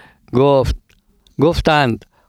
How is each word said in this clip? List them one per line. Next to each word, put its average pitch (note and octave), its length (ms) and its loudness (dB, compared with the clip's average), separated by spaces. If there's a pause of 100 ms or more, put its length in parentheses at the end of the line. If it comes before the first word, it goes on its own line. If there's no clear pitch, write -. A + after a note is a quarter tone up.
(340)
گفت، C3+ 420 0 (640)
گفتند: D3 640 0 (240)